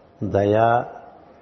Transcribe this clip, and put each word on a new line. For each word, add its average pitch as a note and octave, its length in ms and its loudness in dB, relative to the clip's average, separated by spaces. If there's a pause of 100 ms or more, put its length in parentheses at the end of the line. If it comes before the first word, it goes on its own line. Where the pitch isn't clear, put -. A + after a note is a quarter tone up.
(240)
దయ, G#2+ 600 2 (580)